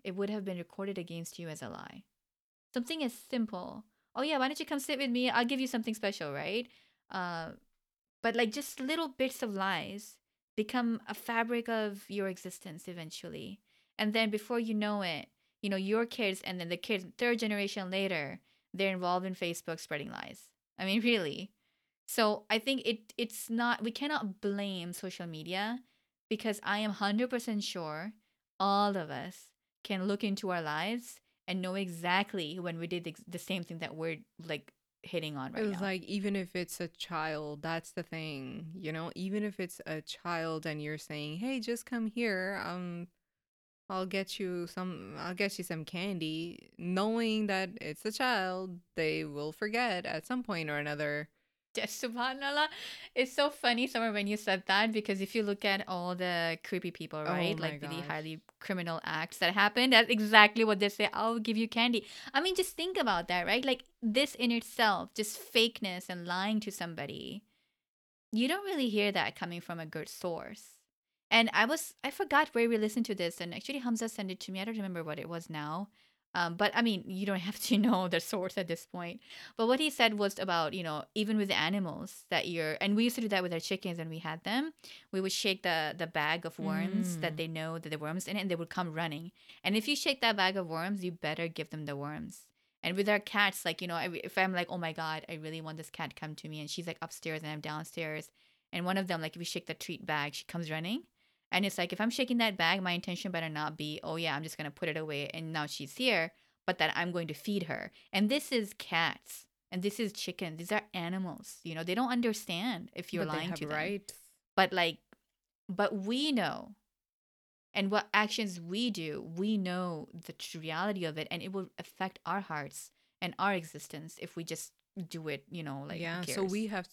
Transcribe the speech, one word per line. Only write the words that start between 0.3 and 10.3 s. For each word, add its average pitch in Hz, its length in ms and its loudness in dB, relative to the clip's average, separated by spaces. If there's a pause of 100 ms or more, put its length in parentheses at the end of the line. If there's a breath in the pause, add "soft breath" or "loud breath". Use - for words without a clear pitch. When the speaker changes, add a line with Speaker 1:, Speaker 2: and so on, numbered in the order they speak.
Speaker 1:
have 208 160 -4
been 185 120 -2
recorded 196 380 -6
against 170 420 -8
you 170 100 -8
as 156 140 -8
a 120 60 -6
lie." - 360 -12 (680)
Something 294 320 -2
as 233 80 0
simple, 220 720 -4 (300)
"Oh 254 80 0
yeah, 294 160 2
why 262 100 4
don't 302 120 -4
you 320 60 -4
come 294 140 0
sit 277 180 0
with 269 120 2
me? 247 200 4
I'll 240 140 4
give 262 160 2
you 262 60 2
something 226 280 0
special," 196 380 -2
right? 175 360 -2 (420 soft breath)
Uh, 175 420 -4 (720)
but, 233 140 4
like, 233 160 4
just - 280 -6
little 311 280 0
bits 262 340 -2
of 214 120 -2
lies 196 600 -2 (400)